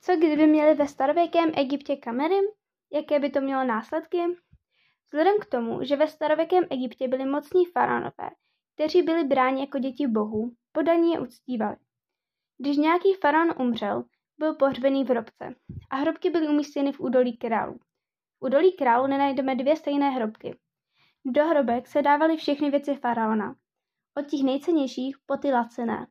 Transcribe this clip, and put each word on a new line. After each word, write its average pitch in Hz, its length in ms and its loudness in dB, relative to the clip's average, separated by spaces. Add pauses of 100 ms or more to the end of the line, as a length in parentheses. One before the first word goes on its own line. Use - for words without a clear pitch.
Co 370 160 0
kdyby 311 300 4
měli 302 280 6
ve 285 140 0
starověkém 330 680 0
Egyptě 277 400 -2
kamery? 285 400 -2 (560)
Jaké 294 280 0
by 277 100 -2
to 285 100 -2
mělo 269 240 -2
následky? 262 540 -4 (920)
Vzhledem 330 320 2
k - 60 -14
tomu, 233 380 -4
že 277 120 0
ve 302 100 2
starověkém 320 640 0
Egyptě 262 380 -6
byli 262 160 -2
mocní 294 420 0
faraonové, - 640 -4 (440)
kteří 311 280 2
byli 330 220 0
bráni 262 360 2
jako 277 180 -6
děti 262 280 -4
bohů, 220 460 -2 (200)
poddaní 339 400 2
je 320 80 -2
uctívali. 240 560 -6 (840)
Když 277 180 -2
nějaký 349 380 2
faraon 320 440 2
umřel, 233 460 -2 (340)
byl 311 160 -2
pohřbený 269 500 0
v 220 40 -8
hrobce 247 460 -4 (360)
a 262 60 -6
hrobky 320 340 -2
byly 311 180 0
umístěny 294 440 -2
v - 80 -12
údolí 247 360 0
králů. 220 420 -6 (600)
V - 40 -14
údolí 311 320 2
králů 254 300 2
nenajdeme 277 480 0
dvě 269 220 2
stejné 285 340 -2
hrobky. 226 480 -6 (680)
Do 277 200 2
hrobek 254 420 0
se 294 160 -2
dávaly 294 340 4
všechny 294 340 -2
věci 285 240 -2
faraona, 226 600 -2 (640)
od 285 80 -6
těch 285 160 -2
nejcennějších 269 760 -2 (100)
po 277 100 -4
ty 277 160 -2
laciné. 233 580 -2